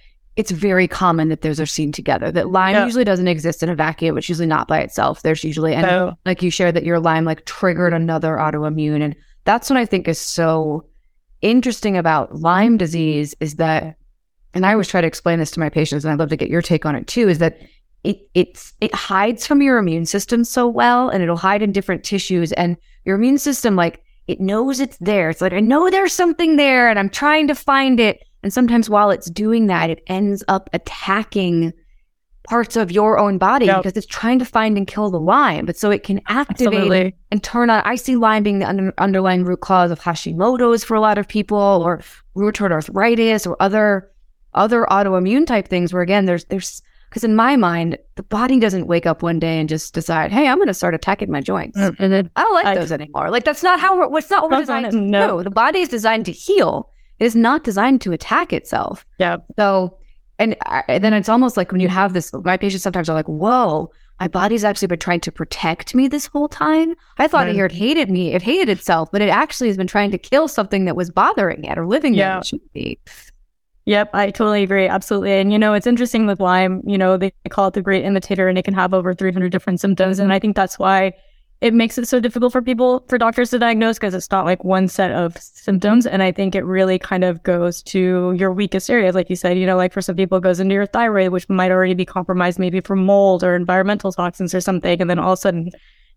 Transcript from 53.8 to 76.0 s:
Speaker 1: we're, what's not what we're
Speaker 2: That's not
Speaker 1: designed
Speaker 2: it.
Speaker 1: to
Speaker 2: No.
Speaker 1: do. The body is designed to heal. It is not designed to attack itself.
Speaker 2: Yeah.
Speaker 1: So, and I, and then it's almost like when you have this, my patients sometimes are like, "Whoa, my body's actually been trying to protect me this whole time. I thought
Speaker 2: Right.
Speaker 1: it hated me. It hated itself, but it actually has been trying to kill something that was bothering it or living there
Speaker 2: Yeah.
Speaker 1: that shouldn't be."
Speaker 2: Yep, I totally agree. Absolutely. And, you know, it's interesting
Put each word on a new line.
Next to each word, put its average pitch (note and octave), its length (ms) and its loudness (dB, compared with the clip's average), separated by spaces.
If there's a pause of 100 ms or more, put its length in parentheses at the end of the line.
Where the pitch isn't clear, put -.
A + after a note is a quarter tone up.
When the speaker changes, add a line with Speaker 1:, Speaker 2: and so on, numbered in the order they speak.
Speaker 1:
we're, E4 100 2
what's D#4 220 -2
not G4+ 140 2
what D#4+ 80 0
we're C4+ 60 2
Speaker 2:
That's C#4+ 120 -2
not C#4 140 -2
Speaker 1:
designed G#3+ 120 -4
Speaker 2:
it. - 20 2
Speaker 1:
to G#3 60 0 (240)
Speaker 2:
No. G3+ 100 0
Speaker 1:
do. F3 60 -4
The G3 60 -6
body A#3+ 300 2
is E4 100 -2
designed A3 380 0
to F3 40 -6
heal. - 580 0 (300)
It A3 60 2
is A3+ 100 2
not A#3+ 280 2
designed A#3 380 2
to F#3 120 -4
attack D4+ 400 -2
itself. - 520 -6 (120)
Speaker 2:
Yeah. F3 200 0 (200)
Speaker 1:
So, F#3+ 400 0 (400)
and A3 180 0 (120)
I, - 200 -2
and E3 160 0
then G#3+ 100 4
it's G#3 160 0
almost A#3+ 280 2
like F#3 140 -2
when F#3 100 0
you F3+ 80 2
have F#3 240 0
this, F3 180 -4
my F3+ 260 -2
patients F#3+ 260 -4
sometimes F3 260 -4
are D#3+ 60 0
like, D#3 120 -2
"Whoa, E3+ 640 0 (280)
my F#3 80 -4
body's G3+ 360 -2
actually G3+ 260 -2
been F3 100 -4
trying F3 220 -2
to E3 100 -8
protect - 640 -6
me C4 120 4
this C#4 200 -4
whole D4 200 -2
time. D#4+ 460 0 (240)
I D4 100 2
thought A#3 200 2
Speaker 2:
Right. G#3+ 100 0
Speaker 1:
it F#3+ 140 2
hated A3+ 400 0
me. F3+ 220 0
It F3+ 100 2
hated C#4+ 260 0
itself, E3 420 0
but G3+ 100 0
it G#3 80 2
actually A#3+ 400 0
has G3 80 -2
been F#3 100 -2
trying G3+ 240 -2
to G3+ 60 -4
kill D4 300 0
something G3 380 -2
that E3+ 100 -2
was F3+ 140 -4
bothering G3+ 560 0
it - 120 -6
or E3 100 -4
living C4+ 260 2
there G3 80 4
Speaker 2:
Yeah. F#3+ 140 0
Speaker 1:
that F3+ 100 -8
shouldn't - 260 -12
be." - 280 -10 (840)
Speaker 2:
Yep, G#3 280 0
I G3+ 160 0
totally G#3 320 0
agree. F#3+ 260 2
Absolutely. F#3+ 520 -2
And, G3 120 2
you G#3+ 60 2
know, G#3+ 160 4
it's G#3 140 0
interesting A#3+ 400 0